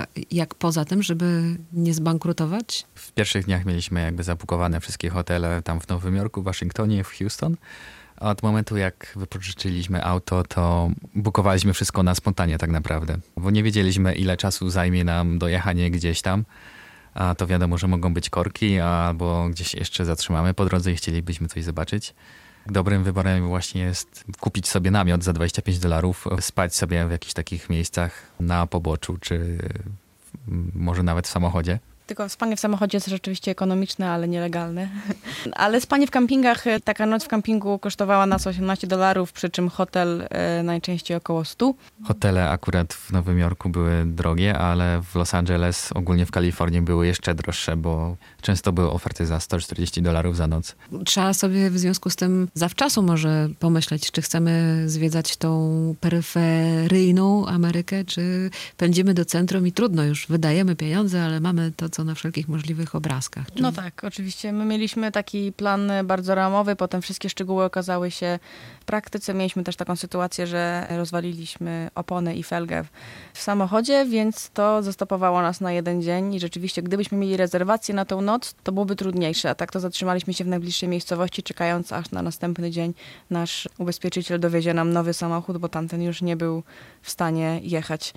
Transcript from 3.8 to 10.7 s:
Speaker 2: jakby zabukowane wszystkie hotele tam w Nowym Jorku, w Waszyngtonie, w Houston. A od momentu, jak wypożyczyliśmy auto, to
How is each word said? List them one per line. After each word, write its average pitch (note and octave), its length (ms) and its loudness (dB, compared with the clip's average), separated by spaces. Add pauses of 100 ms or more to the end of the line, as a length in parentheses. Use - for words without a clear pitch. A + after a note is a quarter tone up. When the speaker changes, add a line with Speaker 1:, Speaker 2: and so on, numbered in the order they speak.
Speaker 2:
jakby E2+ 220 -2
zabukowane E2+ 560 0
wszystkie - 300 -6
hotele F2 520 0
tam E2+ 180 -2
w - 100 -12
Nowym F#2 260 -2
Jorku, G2+ 260 -4
w F#2 40 -4
Waszyngtonie, F#2+ 580 0
w - 60 -12
Houston. D3+ 460 -2 (640)
A G#2+ 120 -2
od G2+ 140 -2
momentu, G#2+ 340 2
jak F#2 380 -2
wypożyczyliśmy F#2 880 -4
auto, F2+ 400 2
to E2+ 460 2 (260)